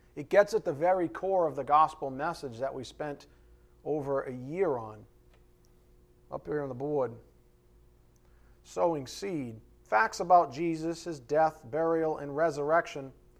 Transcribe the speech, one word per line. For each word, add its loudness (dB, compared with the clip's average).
it -10
gets 6
at 0
the -2
very 2
core 0
of -2
the -4
gospel 4
message -6
that -4
we -8
spent -10
over -2
a -8
year -2
on. -10
Up -10
here -4
on -6
the -8
board, -2
sowing -2
seed. -8
Facts 0
about 6
Jesus, -4
His -8
death, 0
burial, 0
and -8
resurrection, 0